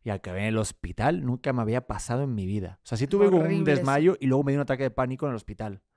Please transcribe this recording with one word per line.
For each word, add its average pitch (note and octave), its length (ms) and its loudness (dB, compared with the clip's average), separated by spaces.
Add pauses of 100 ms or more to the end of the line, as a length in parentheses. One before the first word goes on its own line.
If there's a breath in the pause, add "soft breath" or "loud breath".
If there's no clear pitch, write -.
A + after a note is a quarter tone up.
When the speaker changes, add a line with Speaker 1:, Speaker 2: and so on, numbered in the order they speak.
Speaker 1:
y A#2 80 -6
acabé F#2+ 300 -6
en G#2 60 -2
el A2 120 0
hospital. A2+ 640 -2
Nunca B2+ 280 -2
me B2 100 -2
había A2+ 240 -2
pasado A#2+ 380 -4
en C3 100 -2
mi G2+ 120 -2
vida. F#2+ 360 -6
O - 40 -20
sea, A#2 120 -4
sí C3 80 0
tuve G3+ 240 4
como E3 160 4
un E3 60 0
Speaker 2:
Horrible D#3+ 220 2
eso. C#3 60 2
Speaker 1:
desmayo C#3+ 380 4
y C#3 80 -4
luego C3+ 160 4
me C#3 80 0
dio C#3 80 2
un C#3+ 40 0
ataque C3+ 200 -2
de C3 80 -2
pánico B2+ 360 -4
en C#3 40 -2
el A#2+ 60 -4
hospital. G#2 460 -10 (140)